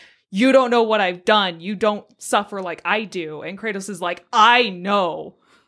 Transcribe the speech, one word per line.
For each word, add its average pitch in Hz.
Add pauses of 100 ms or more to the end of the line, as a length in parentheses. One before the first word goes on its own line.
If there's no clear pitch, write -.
(320)
"You 247
don't 254
know 240
what 220
I've 180
done. 196
You 190
don't 208 (160)
suffer 202
like 170
I 208
do." 160
And 185
Kratos 202
is 190
like, 180
"I 240
know. 175 (320)